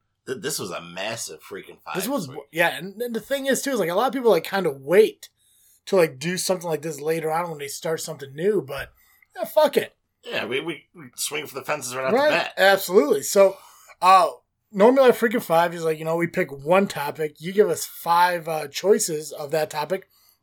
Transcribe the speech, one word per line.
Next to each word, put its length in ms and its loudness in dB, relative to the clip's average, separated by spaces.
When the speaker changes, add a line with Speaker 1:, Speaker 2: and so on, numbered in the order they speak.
Speaker 1:
Th-, 120 -6
this 200 -6
was 100 -8
a 100 -10
massive 600 -10
freaking 420 -18
five 120 -12
Speaker 2:
This 120 -6
was, 200 -4
Speaker 1:
this 80 -16
week. 160 -14
Speaker 2:
yeah, 260 -2
and, 240 -12
and 140 -6
the 40 -6
thing 280 -6
is 160 0
too 80 -4
is, 80 0
like, 100 0
a 60 -4
lot 140 2
of 40 -4
people, 160 0
like, 140 4
kinda 260 -2
wait 600 0
to, 80 0
like, 240 2
do 180 -4
something 320 -4
like 140 -4
this 180 -8
later 300 -2
on 180 -2
when 80 -12
they 100 -10
start 340 -6
something 340 -12
new, 260 0
but, 300 -10
yeah, 100 -6
fuck 320 2
it. 180 -2
Speaker 1:
Yeah, 220 -6
we, 140 -4
we, 240 -8
we 120 -20
swing 320 -8
for 80 -16
the 100 -12
fences 300 -6
right 100 -4
off 80 0
Speaker 2:
Right, 160 4
Speaker 1:
the 60 4
bat. 200 -2
Speaker 2:
absolutely. 680 4
So, 340 4
uh, 300 8
normally 360 6
our 40 10
freaking 300 0
five 320 2
is, 100 -6
like, 140 0
you 80 -10
know, 120 0
we 100 0
pick 240 -4
one 360 2
topic, 540 -8
you 100 -8
give 200 4
us 160 -4
five, 600 0
uh, 200 -4
choices 640 0
of 180 -10
that 220 0
topic 360 -6